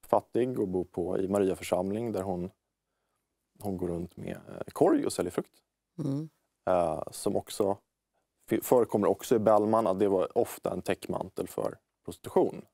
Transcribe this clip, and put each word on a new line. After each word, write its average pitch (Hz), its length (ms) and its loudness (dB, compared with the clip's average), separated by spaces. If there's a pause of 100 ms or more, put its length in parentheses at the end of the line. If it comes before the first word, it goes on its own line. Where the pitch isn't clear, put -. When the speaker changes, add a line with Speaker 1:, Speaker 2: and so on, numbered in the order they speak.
Speaker 1:
fattig 120 540 0
och 101 80 0
bor 92 160 -2
på, 92 340 -4
i 95 100 -2
Maria 95 280 2
församling, 101 560 -2
där 95 100 -2
hon, 92 280 -4 (1080)
hon 98 160 -6
går 90 120 -4
runt 85 280 -6
med, - 200 -10 (120)
eh, - 240 -14
korg 208 340 4
och - 60 -2
säljer 90 180 -2
frukt. - 220 -6 (460)
Speaker 2:
Mm. 151 300 -4 (420)
Speaker 1:
Eh, 85 400 2
som 101 260 -4
också 101 400 -2 (720)
f-, 113 120 2
förekommer 110 460 4
också 107 280 2
i - 20 4
Bellman, 110 480 4
att 95 120 0
det 101 100 4
var 95 300 2
ofta - 340 -2
en 90 100 -6
täckmantel - 680 -6
för - 300 -6 (260)
prostitution. - 680 -2